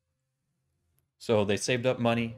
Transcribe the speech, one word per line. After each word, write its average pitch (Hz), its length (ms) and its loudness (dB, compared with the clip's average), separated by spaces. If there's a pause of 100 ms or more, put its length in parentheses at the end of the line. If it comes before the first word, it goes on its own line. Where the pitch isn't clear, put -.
(1200)
So 107 260 2
they 101 120 0
saved 123 280 -2
up 127 140 0
money, 117 380 -2